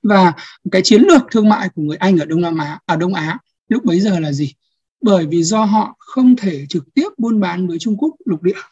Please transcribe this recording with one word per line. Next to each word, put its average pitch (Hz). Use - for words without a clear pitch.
Và 190
cái 190
chiến 208
lược 339
thương 214
mại 202
của 165
người 151
Anh 190
ở 151
Đông 160
Nam 165
Á, 147
ở 170
Đông 180
Á 160
lúc -
bấy 175
giờ 196
là 151
gì? 143
Bởi 196
vì 165
do 214
họ 208
không 254
thể 160
trực 151
tiếp 330
buôn 226
bán 180
với 170
Trung 214
Quốc 302
lục 170
địa. 180